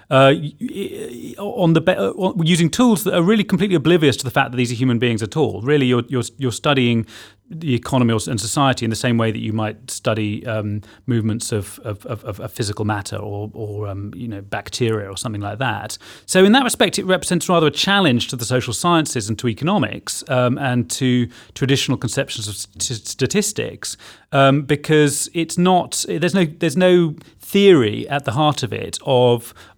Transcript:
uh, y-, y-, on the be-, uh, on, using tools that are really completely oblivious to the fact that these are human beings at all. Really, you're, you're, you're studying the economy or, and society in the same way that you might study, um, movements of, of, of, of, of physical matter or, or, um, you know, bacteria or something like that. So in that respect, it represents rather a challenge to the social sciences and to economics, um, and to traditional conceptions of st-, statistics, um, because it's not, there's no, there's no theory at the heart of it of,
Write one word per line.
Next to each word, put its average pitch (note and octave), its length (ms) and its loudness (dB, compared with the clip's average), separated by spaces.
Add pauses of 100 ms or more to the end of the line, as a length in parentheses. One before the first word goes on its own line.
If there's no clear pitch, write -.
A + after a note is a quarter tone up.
uh, C3+ 240 8
y-, C#3+ 280 -4
y-, - 760 -10
on F#3+ 360 0
the D#3+ 80 4
be-, F3 100 4
uh, F#3+ 200 0
on, F#3+ 260 -2 (180)
using E3 140 2 (100)
tools A#3+ 240 4
that F#3 140 -2
are E3+ 140 2
really A3 120 2
completely F#3+ 400 0
oblivious D#3 340 4
to - 120 -8
the - 80 -8
fact C3 140 2
that B2 60 -6
these B2 160 0
are A2 100 -6
human A#2+ 160 2
beings A#2 240 0
at G#2 180 -8
all. A2 120 0 (180)
Really, C#3+ 200 4
you're, A#2+ 220 2
you're, B2 140 -2 (140)
you're B2 220 -4
studying A#2+ 420 2 (440)
the D#3+ 260 -4
economy A#2+ 380 2
or, G#2+ 80 0 (100)
and A#2 80 -2
society B2 460 0
in A2+ 40 -2
the A2 180 -4
same A#2 140 2
way A2+ 100 0
that A2+ 160 -8
you G#2+ 60 -4
might A2 240 -4 (240)
study, G#2+ 280 -2 (240)
um, G#2 280 -4 (240)
movements A2+ 460 -2
of, G#2 280 -6 (100)
of, G2+ 160 -12
of, A2 240 -10
of, G2 100 -10
of - 120 -12
physical G#2+ 340 -6
matter G#2 320 -4
or, G2+ 360 -10
or, G#2 380 -8
um, G2+ 240 -10
you A#2 180 -10
know, G2 80 -12
bacteria G#2 720 -4
or F#2+ 40 -12
something G#2 320 -6
like G#2 100 -8
that. A2+ 380 -4 (280)
So - 120 0 (100)
in G#3 60 6
that C4+ 100 6
respect, A3 340 0
it F#3+ 80 -4
represents F#3 440 0
rather E3+ 180 4
a C#3+ 80 0 (120)
challenge F3+ 420 4
to - 60 -8
the A#2+ 100 -6
social B2 280 -2
sciences D3+ 560 0
and A2 100 -4
to B2+ 80 -4
economics, C#3+ 840 -2
um, B2+ 280 2
and B2 320 -2 (100)
to B2 280 2 (260)
traditional C3 440 0
conceptions A#2+ 500 -6
of G#2 80 -10
st-, - 500 -10 (120)
statistics, - 800 -4 (340)
um, C#3 320 4 (120)
because D3 580 2
it's E3 240 -4
not, F3+ 500 2
there's F3 320 -2
no, F3+ 60 4 (160)
there's D#3+ 160 0
no F3+ 160 6 (460)
theory D3+ 600 4 (100)
at C#3 160 -4
the B2 60 -2
heart D3 320 0
of G#2+ 100 -6
it G2+ 320 -8
of, B2 480 2 (240)